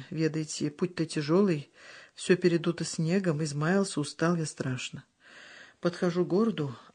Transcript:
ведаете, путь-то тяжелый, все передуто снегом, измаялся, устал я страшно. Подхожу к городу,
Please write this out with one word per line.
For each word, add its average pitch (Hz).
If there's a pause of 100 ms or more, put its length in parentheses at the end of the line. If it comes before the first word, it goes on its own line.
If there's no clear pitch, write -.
(120)
ведаете, 156
путь-то 175
тяжелый, 160 (440)
все -
передуто 170
снегом, 165
измаялся, 156
устал 165
я 160
страшно. - (760)
Подхожу 175
к 151
городу, 160 (200)